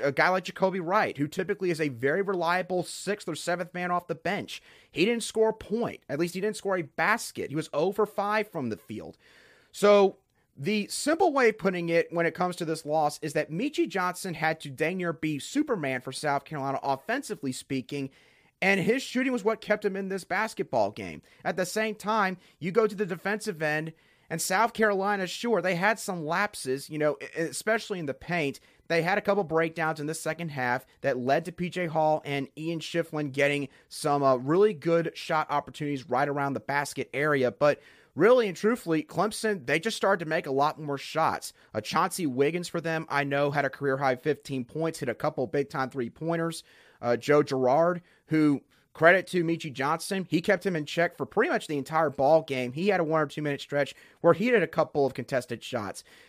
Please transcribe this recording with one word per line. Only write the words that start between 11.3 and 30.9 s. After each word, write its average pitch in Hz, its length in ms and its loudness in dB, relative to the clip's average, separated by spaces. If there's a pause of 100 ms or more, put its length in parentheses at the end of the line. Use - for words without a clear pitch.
way 254 160 4
of 214 80 0
putting 175 320 -2
it 165 240 4
when 170 120 2
it 165 80 0
comes 180 240 -2
to 170 80 -6
this 156 200 -4
loss 147 360 0
is 151 120 -6
that 151 180 -2
Meechie 277 380 -2
Johnson 180 460 -4
had 160 260 0
to 151 80 -12
dang 156 280 -2
near 175 140 -2
be 156 280 -4
Superman 165 640 -2
for 131 120 -10
South 143 320 -2
Carolina, 135 380 -4
offensively 156 680 -4
speaking, 135 600 -6 (520)
and 196 160 4
his 214 220 2
shooting 254 320 -2
was 220 100 -4
what 220 160 0
kept 208 240 -2
him 196 120 -2
in 196 140 -6
this 190 140 -6
basketball 165 680 0
game. 90 320 -10 (200)
At 170 140 -2
the 185 80 0
same 214 300 -2
time, 196 420 0 (220)
you 160 120 -4
go 220 140 4
to 208 80 -2
the 202 140 -2
defensive 190 560 -4
end, 156 300 -2 (380)
and 165 100 -4
South 214 300 2
Carolina, 202 560 0
sure, 214 340 0
they 180 140 0
had 208 240 2
some 175 260 -6
lapses, 151 640 -2
you 151 80 -6
know, 147 240 2
e-, 139 40 -10
e-, - 160 -6
especially 208 580 -2
in 170 60 -6
the 135 80 -4
paint. 160 480 -4 (260)
They 165 160 2
had 185 140 2
a 208 40 0
couple 202 220 2
breakdowns 160 560 0
in 147 80 -6
the 156 80 -4
second 160 340 -6
half 127 360 -2 (160)